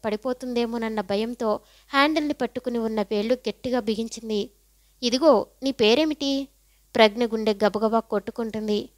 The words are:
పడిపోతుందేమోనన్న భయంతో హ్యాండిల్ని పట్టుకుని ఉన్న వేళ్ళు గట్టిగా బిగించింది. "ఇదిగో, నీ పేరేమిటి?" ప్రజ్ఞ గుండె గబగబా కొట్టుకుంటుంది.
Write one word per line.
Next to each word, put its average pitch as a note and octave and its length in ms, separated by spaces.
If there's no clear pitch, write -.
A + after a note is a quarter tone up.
పడిపోతుందేమోనన్న A#3 960
భయంతో A3 600
హ్యాండిల్ని D4 460
పట్టుకుని A#3+ 440
ఉన్న A3 240
వేళ్ళు G#3+ 320
గట్టిగా B3 460
బిగించింది. A3 720
"ఇదిగో, B3 440
నీ C4+ 100
పేరేమిటి?" C#4 760
ప్రజ్ఞ A3 300
గుండె A3 300
గబగబా G#3+ 460
కొట్టుకుంటుంది. G#3+ 960